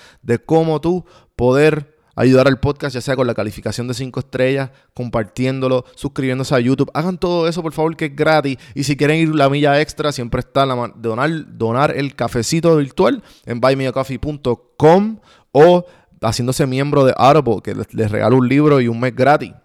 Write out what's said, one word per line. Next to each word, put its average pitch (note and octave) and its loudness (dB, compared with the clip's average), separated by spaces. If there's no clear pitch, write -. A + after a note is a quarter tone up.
de A#2 -2
cómo D#3+ 0
tú E3+ -2
poder C#3+ 2
ayudar B2+ 4
al C3+ 2
podcast, C#3+ -4
ya B2+ -8
sea C3 -4
con B2+ 0
la A#2 -2
calificación G#2+ -6
de B2+ -6
cinco B2+ -8
estrellas, C3 -2
compartiéndolo, B2+ -4
suscribiéndose C3+ -4
a B2+ 2
YouTube. C3 0
Hagan F3 -4
todo F3 -2
eso, E3+ -4
por D#3 -8
favor, D#3+ -4
que D#3+ -6
es C#3+ -14
gratis. D3 0
Y C#3+ -6
si C#3 -2
quieren D3 2
ir D#3+ 0
la C#3 4
milla C#3+ 2
extra, D3+ -4
siempre B2 -6
está C3+ -2
la C3 -2
ma-, A#2+ -6
donar, A#2 -4
donar A#2 0
el C#3 -4
cafecito D#3 0
virtual F#3+ 0
en A#2 -8
buy C3 2
me C3+ -4
a B2+ -4
coffee C3 -6
punto C#3 -6
com G3+ 4
o F3 6
haciéndose B2 -2
miembro C#3 0
de B2+ 4
Audible, B2 4
que G#2 -8
les, G#2 -8
les G#2+ -2
regalo G#2+ 2
un B2+ 2
libro C#3+ 4
y A#2+ 0
un A2+ -6
mes B2 -4
gratis. C3 2